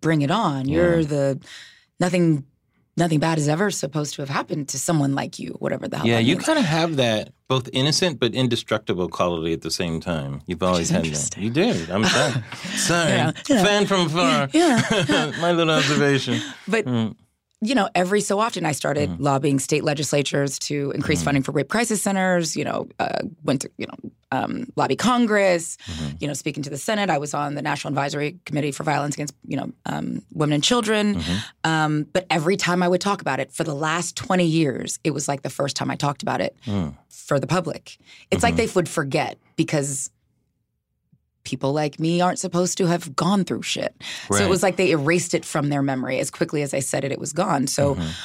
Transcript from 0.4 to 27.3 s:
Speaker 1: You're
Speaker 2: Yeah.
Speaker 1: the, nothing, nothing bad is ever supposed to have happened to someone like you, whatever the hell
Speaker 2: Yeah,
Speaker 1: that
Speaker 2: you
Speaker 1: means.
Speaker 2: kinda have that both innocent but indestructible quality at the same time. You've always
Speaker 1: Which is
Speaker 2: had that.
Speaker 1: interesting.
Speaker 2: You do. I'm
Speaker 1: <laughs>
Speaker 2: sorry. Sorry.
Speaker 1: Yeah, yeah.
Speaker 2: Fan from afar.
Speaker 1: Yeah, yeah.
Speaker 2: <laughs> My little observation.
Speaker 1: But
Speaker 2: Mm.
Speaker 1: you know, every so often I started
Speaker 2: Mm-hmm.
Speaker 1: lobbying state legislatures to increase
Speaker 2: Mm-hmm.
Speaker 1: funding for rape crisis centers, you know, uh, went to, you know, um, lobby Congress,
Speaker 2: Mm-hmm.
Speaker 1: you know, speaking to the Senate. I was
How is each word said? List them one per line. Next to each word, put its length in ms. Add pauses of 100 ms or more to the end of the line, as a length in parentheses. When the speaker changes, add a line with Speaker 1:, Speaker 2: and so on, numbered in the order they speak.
Speaker 1:
You're 320
Speaker 2:
Yeah. 80
Speaker 1:
the, 320 (600)
nothing, 460 (520)
nothing 220
bad 180
is 100
ever 240
supposed 440
to 60
have 80
happened 400
to 100
someone 360
like 240
you, 200
whatever 280
the 100
hell 100
Speaker 2:
Yeah, 100
Speaker 1:
that 60
Speaker 2:
you 120
Speaker 1:
means. 100
Speaker 2:
kinda 160
have 360
that 340 (160)
both 260
innocent 460
but 140
indestructible 760
quality 440
at 80
the 100
same 280
time. 480
You've 160
always 160
Speaker 1:
Which 40
is 80
Speaker 2:
had 100
that. 60
Speaker 1:
interesting. 360
Speaker 2:
You 80
do. 420
I'm 100
Speaker 1:
<laughs> 20
Speaker 2:
sorry. 280 (420)
Sorry. 360
Speaker 1:
Yeah, 200 (180)
yeah. 140
Speaker 2:
Fan 220
from 220
afar. 460
Speaker 1:
Yeah, 280 (260)
yeah. 280
Speaker 2:
<laughs> 60
My 100
little 220
observation. 680 (260)
Speaker 1:
But 180
Speaker 2:
Mm. 300 (500)
Speaker 1:
you 100
know, 200
every 260
so 180
often 260
I 80
started 360
Speaker 2:
Mm-hmm. 140
Speaker 1:
lobbying 360
state 260
legislatures 720
to 320
increase 280
Speaker 2:
Mm-hmm. 60
Speaker 1:
funding 180
for 100
rape 160
crisis 320
centers, 560
you 80
know, 220 (120)
uh, 200 (240)
went 180
to, 160
you 100
know, 240 (200)
um, 340 (100)
lobby 220
Congress, 880
Speaker 2:
Mm-hmm. 340
Speaker 1:
you 80
know, 60
speaking 300
to 60
the 80
Senate. 340
I 80
was 140